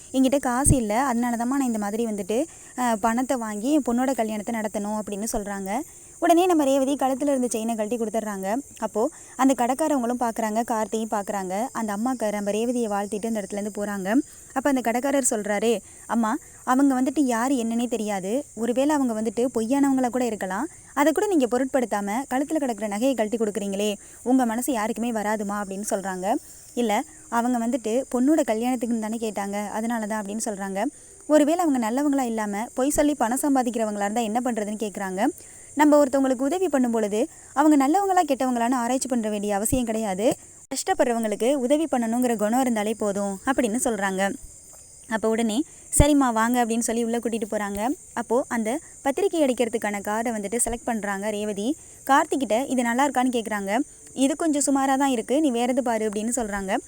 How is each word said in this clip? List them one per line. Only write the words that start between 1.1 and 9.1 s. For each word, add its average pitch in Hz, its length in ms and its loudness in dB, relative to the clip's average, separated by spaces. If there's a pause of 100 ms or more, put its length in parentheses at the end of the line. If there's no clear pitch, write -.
தாம்மா 240 200 -2
நான் 277 40 2
இந்த 240 180 0
மாதிரி 214 280 -2
வந்துட்டு, 214 380 -2 (320)
அஹ், 247 180 0
பணத்தை 233 420 0
வாங்கி 220 360 -4
என் 302 140 4
பொண்ணோட 254 280 0
கல்யாணத்தை 220 400 -4
நடத்தணும்" 214 440 -4
அப்படின்னு 208 340 -6
சொல்றாங்க. 202 480 -4 (400)
உடனே 339 260 6
நம்ம 311 180 4
ரேவதி 269 300 2
கழுத்துல 269 340 0
இருந்த 254 220 2
செயினை 226 240 -2
கழட்டி 214 220 -2
கொடுத்துட்றாங்க. 214 600 -4 (220)
அப்போ 226 320 -2 (260)